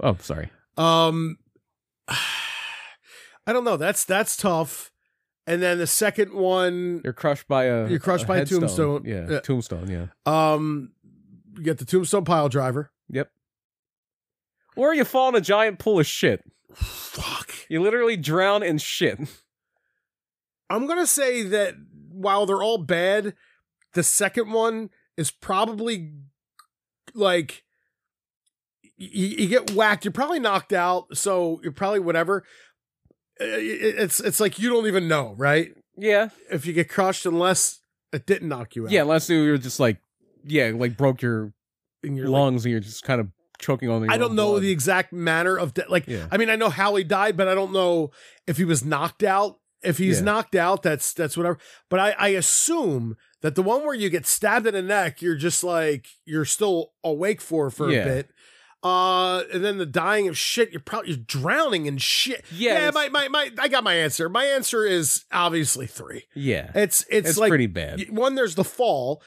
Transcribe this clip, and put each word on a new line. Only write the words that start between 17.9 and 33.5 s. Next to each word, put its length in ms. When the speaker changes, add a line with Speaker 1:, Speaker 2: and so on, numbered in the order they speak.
Speaker 1:
drown 460
in 140
shit. 420
Speaker 2:
I'm 160
gonna 220
say 360
that 320
while 360
they're 160
all 160
bad, 560
the 100
second 480
one 380
is 160
probably, 800
like, 500
y-, 160
y-, 240
you 80
get 240
whacked, 320
you're 80
probably 280
knocked 340
out, 440
so 460
you're 80
probably 300
whatever. 420
Uh, 60
y-, 100